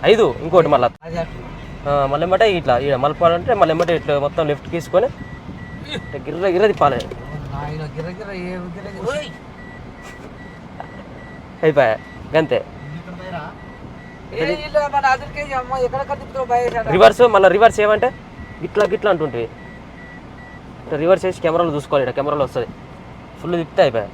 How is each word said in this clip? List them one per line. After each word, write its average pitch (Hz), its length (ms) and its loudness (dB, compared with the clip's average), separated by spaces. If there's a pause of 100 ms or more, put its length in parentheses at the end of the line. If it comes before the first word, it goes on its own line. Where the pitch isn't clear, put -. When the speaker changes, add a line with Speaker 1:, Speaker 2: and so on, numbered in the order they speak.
(120)
Speaker 1:
ఐదు, 226 140 8 (180)
ఇంకోటి 165 300 6
మళ్ళా. 123 140 6 (200)
Speaker 2:
అది 165 160 -6
అట్లా. - 680 -8
Speaker 1:
ఆ, 143 200 4
మళ్ళీ 147 160 0
ఎమ్మటే 190 200 6 (100)
ఇట్లా, 131 180 4 (100)
ఈడ 143 180 4
మలపాలంటే 170 560 4
మళ్ళీ 165 160 6
ఎమ్మటే 170 240 2
ఇట్లా 147 140 0 (120)
మొత్తం 160 240 0
లెఫ్ట్ 143 260 -4
తీసుకొని 175 320 2 (880)
ఇట్లా - 300 -8
గిర్ర 170 300 -2
గిర్ర 208 160 4
తిప్పాలి. 139 280 4 (540)
Speaker 2:
నాయన 147 300 -8 (120)
గిర్ర 160 220 -8
గిర్ర, 202 140 -12
ఏ 180 240 -8 (200)
గిర్ర 202 200 -12
గిర్ర? 190 160 -6
ఓయ్! 294 180 -6 (2250)
Speaker 1:
అయిపోయా, 135 300 6 (400)
గంతే. 151 240 2 (1700)
Speaker 2:
ఏ, 240 120 0 (220)
ఇలా 302 140 2 (120)
మన 277 200 2
అదురుకే 285 280 -4 (180)
అమ్మ 254 140 -4 (120)
ఎక్కడ 262 240 -2
కత్తిపుతో 277 420 -6
భయం 240 440 0
Speaker 1:
రివర్స్, 208 260 6 (140)
మళ్ళీ 190 200 8
రివర్స్ 214 300 6
ఏమంటే 214 220 4 (560)
గిట్లా 202 300 0
గిట్లా 214 200 0
అంటుంటివి. 120 340 -2 (1400)
ఇట్లా 156 200 -6
రివర్స్ 180 220 4
చేసి 185 200 -2
కెమెరాలో 165 320 2
చూసుకోవాలి, 139 280 0
ఇక్కడ 123 140 -4
కెమెరాలో 147 280 0
వస్తది. 120 200 -4 (720)
ఫుల్ 170 220 -2
తిప్పితే 175 260 2
అయిపోయా. 113 260 0